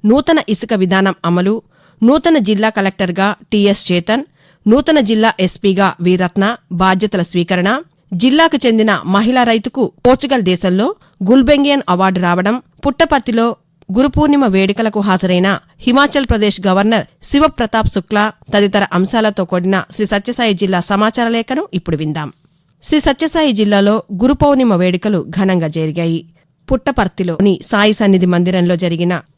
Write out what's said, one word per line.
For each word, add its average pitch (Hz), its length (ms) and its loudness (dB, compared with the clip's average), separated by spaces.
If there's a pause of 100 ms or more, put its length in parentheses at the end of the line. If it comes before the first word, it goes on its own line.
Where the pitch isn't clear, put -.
నూతన 285 340 2 (100)
ఇసుక 220 260 -4
విధానం 190 400 0 (100)
అమలు, 180 380 -2 (400)
నూతన 302 360 4
జిల్లా 214 300 0
కలెక్టర్గా 196 680 -2 (180)
టీఎస్ 202 400 0
చేతన్, 190 320 -2 (440)
నూతన 262 320 4
జిల్లా 220 400 2
ఎస్పీగా 190 600 0
వీరత్న 185 560 0 (160)
బాధ్యతల 190 500 0
స్వీకరణ, 180 600 -2 (300)
జిల్లాకు 262 540 2
చెందిన 220 380 2
మహిళా 220 380 0
రైతుకు 233 500 -2 (140)
పోర్చుగల్ 254 360 2
దేశంలో 185 520 0 (360)
గుల్బెంగియన్ 277 580 4
అవార్డు 185 320 0
రావడం, 185 420 0 (240)
పుట్టపర్తిలో 247 720 0 (400)
గురుపూర్ణిమ 285 500 2
వేడుకలకు 202 540 0
హాజరైన 185 580 0 (220)
హిమాచల్ 277 460 0
ప్రదేశ్ 208 400 0
గవర్నర్ 202 400 0 (160)
శివప్రతాప్ 226 640 0
శుక్లా 208 460 -2 (220)
తదితర 202 380 2
అంశాలతో 202 520 0
కూడిన 185 460 -2
శ్రీ 208 160 -4
సత్యసాయి 220 480 -2
జిల్లా 185 260 -2
సమాచార 214 480 -2
లేఖను 240 460 -4
ఇప్పుడు 170 220 -4
విందాం. 151 360 -6 (520)
శ్రీ 302 160 0
సత్యసాయి 302 520 0
జిల్లాలో 208 500 2 (100)
గురు 226 200 0
పౌర్ణిమ 262 420 2
వేడుకలు 180 540 -2
ఘనంగా 175 400 0
జరిగాయి. 160 580 -4 (460)
పుట్టపర్తిలోని 196 920 -2
సాయి 214 280 2
సన్నిధి 190 340 2
మందిరంలో 180 500 0
జరిగిన 175 400 -2 (220)